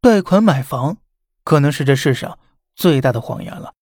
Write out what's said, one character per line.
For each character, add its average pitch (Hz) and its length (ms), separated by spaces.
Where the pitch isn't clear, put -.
贷 220 200
款 190 200
买 139 220
房 139 320
可 151 160
能 143 100
是 139 140
这 135 100
世 135 200
上 - 260
最 147 280
大 131 100
的 113 80
谎 - 240
言 - 100
了 156 280